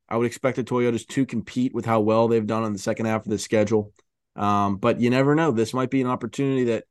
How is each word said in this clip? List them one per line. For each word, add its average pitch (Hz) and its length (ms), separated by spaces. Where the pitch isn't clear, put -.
I 113 80
would 120 80
expect 120 320
the 127 60
Toyotas 120 460
to 135 180
compete 123 460
with 120 120
how 113 140
well 110 280
they've 113 180
done 110 180
on 107 100
the 95 60
second 110 260
half 110 180
of - 60
the 104 80
schedule. 107 560
Um, 101 420
but 113 220
you 120 120
never 135 240
know. 160 160
This 110 240
might 127 160
be 135 100
an 123 60
opportunity 127 580
that 113 260